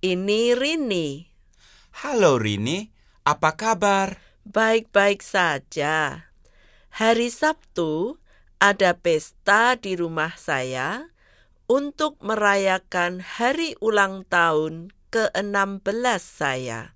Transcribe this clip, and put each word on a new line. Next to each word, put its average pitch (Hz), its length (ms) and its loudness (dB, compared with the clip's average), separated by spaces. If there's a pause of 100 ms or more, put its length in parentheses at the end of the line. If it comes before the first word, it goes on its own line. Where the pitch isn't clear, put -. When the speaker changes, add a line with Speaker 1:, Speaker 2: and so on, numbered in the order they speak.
Speaker 1:
Ini 202 480 2
Rini. 226 800 -2 (720)
Speaker 2:
Halo, 202 320 4
Rini. 110 560 -2 (320)
Apa 156 320 2
kabar? 196 640 0 (240)
Speaker 1:
Baik-baik 220 800 2
saja. 156 1040 -2 (640)
Hari 233 400 2
Sabtu, 190 880 -2 (400)
ada 196 320 4
pesta 196 880 0
di 190 160 -6
rumah 165 400 -4
saya 139 720 -6 (560)
untuk 285 560 -2
merayakan 190 960 0
hari 269 640 -4
ulang 196 480 0
tahun 165 640 0 (160)
keenam 202 720 -2
belas 226 400 -2
saya. 127 760 -6